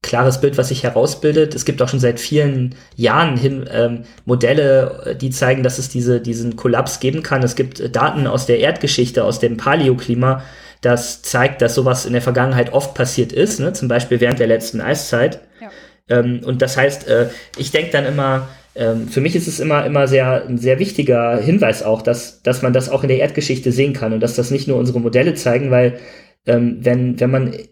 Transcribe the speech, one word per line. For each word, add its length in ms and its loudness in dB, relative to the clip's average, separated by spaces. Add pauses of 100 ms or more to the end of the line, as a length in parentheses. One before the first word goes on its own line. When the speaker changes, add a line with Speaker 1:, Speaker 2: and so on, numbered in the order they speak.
Speaker 1:
klares 380 0
Bild, 160 2
was 120 0
sich 160 -4
herausbildet. 720 2
Es 80 -8
gibt 180 0
auch 60 0
schon 100 -2
seit 220 2
vielen 560 0 (180)
Jahren 420 2
hin, 360 -2
ähm, 320 0 (200)
Modelle, 840 2
äh, 100 -6
die 140 -4
zeigen, 340 0
dass 140 0
es 100 -8
diese, 320 0
diesen 360 -4
Kollaps 440 -2
geben 220 -2
kann. 200 0
Es 140 -2
gibt, 240 -4
äh, 100 -6
Daten 360 0
aus 200 -2
der 140 4
Erdgeschichte, 640 0
aus 160 0
dem 160 0
Paläoklima, 880 0 (380)
das 420 -2
zeigt, 380 -2
dass 140 2
sowas 320 0
in 60 -4
der 100 0
Vergangenheit 500 0
oft 220 -2
passiert 380 -2
ist, 260 0
ne? 140 -2
Zum 160 -6
Beispiel 320 0
während 180 2
der 80 2
letzten 340 0
Eiszeit. 600 -2 (200)
Speaker 2:
Ja. 100 -18 (380)
Speaker 1:
Ähm, 360 2
und 180 -2
das 140 0
heißt, 320 0
äh, 200 2 (280)
ich 160 -8
denk 180 -2
dann 160 0
immer, 400 -2 (300)
ähm, 320 -2
für 120 -2
mich 140 0
ist 140 -2
es 100 -8
immer, 260 0
immer 220 2
sehr, 400 2
ein 120 -4
sehr 200 2
wichtiger 600 2
Hinweis 440 2
auch, 200 0
dass, 420 -4
dass 180 0
man 100 2
das 160 0
auch 140 0
in 60 -2
der 100 2
Erdgeschichte 540 0
sehen 200 2
kann 200 -4
und 80 -2
dass 160 -2
das 160 -2
nicht 160 -2
nur 100 2
unsere 220 0
Modelle 340 2
zeigen, 380 0
weil, 260 2 (480)
ähm, 360 2
wenn, 360 0
wenn 140 2
man 240 -2 (160)